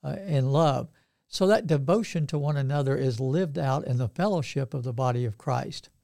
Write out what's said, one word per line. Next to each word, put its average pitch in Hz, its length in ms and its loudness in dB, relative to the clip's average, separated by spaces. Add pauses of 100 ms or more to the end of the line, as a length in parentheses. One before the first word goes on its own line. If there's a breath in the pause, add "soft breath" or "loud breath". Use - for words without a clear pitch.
uh, 143 140 -6 (100)
in 135 240 2
love. 139 380 2 (400)
So - 180 0
that 208 200 4
devotion 160 600 0
to 156 100 -4
one 147 200 0
another 139 400 0
is 127 240 0
lived 147 360 0
out 143 300 0
in 123 100 0
the 123 120 0
fellowship 165 640 -2
of 131 100 -4
the 127 100 -6
body 123 300 0
of 113 140 -4
Christ. 131 500 -4 (160)